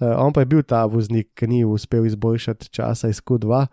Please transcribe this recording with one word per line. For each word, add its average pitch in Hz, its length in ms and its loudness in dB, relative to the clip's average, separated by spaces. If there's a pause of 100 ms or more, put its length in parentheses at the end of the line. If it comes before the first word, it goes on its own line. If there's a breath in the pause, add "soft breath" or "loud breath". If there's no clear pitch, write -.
eh, 127 60 0
on 123 240 2
pa 147 100 2
je 135 60 2
bil 147 160 2
ta 117 220 0
voznik, 110 480 0
ki - 140 -4
ni 120 160 2
uspel 110 420 0
izboljšati 113 680 -2
časa 117 380 -4
iz 107 100 -2
Q 123 200 0
dva. 117 340 0